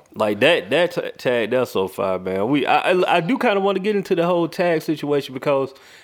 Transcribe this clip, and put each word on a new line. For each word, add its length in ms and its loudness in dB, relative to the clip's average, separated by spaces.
Like, 260 -2
that, 280 2
that 220 2
t-, 260 -6
tag, 340 0
that's 200 0
so 160 0
fire, 320 -2
man. 300 -2
We, 180 2
I, 240 2
I, 260 2
I 40 4
do 180 -2
kinda 220 0
wanna 180 0
get 160 -2
into 180 -2
the 140 0
whole 200 0
tag 360 0
situation 500 -2
because 400 -2